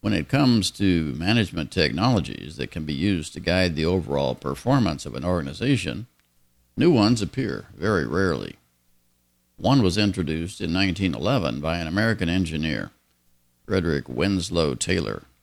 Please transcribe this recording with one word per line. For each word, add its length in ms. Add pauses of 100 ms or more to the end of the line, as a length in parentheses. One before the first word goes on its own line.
When 120
it 160
comes 440
to 420
management 580
technologies 840
that 140
can 140
be 100
used 380
to 80
guide 340
the 100
overall 520
performance 680
of 120
an 80
organization, 840 (680)
new 160
ones 280
appear 540
very 320
rarely. 480 (1000)
One 260
was 160
introduced 600
in 120
nineteen 440
eleven 440
by 180
an 100
American 400
engineer, 640 (760)
Frederick 420
Winslow 680
Taylor. 480 (180)